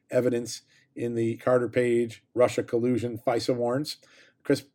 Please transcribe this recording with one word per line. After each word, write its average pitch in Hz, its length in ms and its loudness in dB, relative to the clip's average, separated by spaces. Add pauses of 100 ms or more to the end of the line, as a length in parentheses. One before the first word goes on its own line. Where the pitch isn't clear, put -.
evidence 123 520 0 (340)
in 120 200 -4
the 117 220 0
Carter 123 320 2
Page, 120 540 0 (100)
Russia 120 300 2
collusion, 117 560 -2
fisa 120 360 0
warrants. 120 420 -2 (460)
Chris 139 200 0 (120)